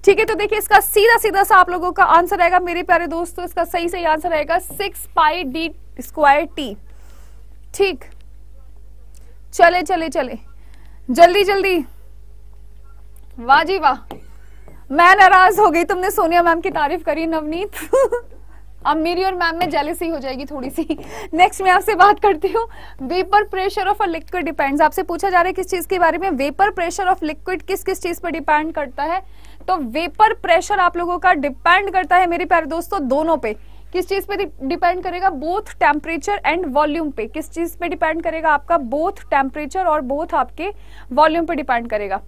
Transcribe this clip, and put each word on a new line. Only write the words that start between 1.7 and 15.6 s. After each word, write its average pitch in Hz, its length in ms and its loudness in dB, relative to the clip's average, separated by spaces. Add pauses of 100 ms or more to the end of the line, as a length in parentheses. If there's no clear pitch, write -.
का 370 140 2
आंसर 349 360 4
आएगा 359 200 4
मेरे 349 220 -4
प्यारे 339 240 2
दोस्तों, 339 380 -6
इसका 349 200 -4
सही 339 240 -4
सही 349 160 -6
आंसर 320 280 0
आएगा 320 260 0
सिक्स - 460 -8 (100)
पाई 330 280 2
डी 320 260 -4 (300)
स्क्वायर 294 460 2 (100)
टी। 240 200 -8 (1000)
ठीक, 381 300 -2 (1500)
चले 349 300 6
चले 330 260 -2
चले 254 300 -4 (720)
जल्दी 349 320 8
जल्दी। 381 340 2 (1600)
वाह 269 240 4
जी 370 160 -2
वाह, 277 160 2 (960)
मैं 349 240 6
नाराज 381 440 8
हो 415 100 6